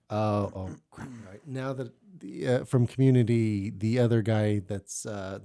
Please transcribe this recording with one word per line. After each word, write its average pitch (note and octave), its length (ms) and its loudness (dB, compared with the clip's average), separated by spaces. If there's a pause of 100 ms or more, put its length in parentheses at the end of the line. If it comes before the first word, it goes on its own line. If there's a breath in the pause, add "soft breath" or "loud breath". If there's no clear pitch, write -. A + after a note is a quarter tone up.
uh, G#2 440 0
oh, F#2+ 160 -8 (220)
crap, - 180 -12 (200)
right. G#2 180 -20
Now C3 260 -6
that B2+ 200 -10 (260)
the, - 280 -8
uh, B2+ 180 2
from B2 200 4
Community, A2+ 840 4
the A2 300 -2
other A#2 220 4
guy G#2+ 380 2
that's, - 460 -8
uh, G2 400 -8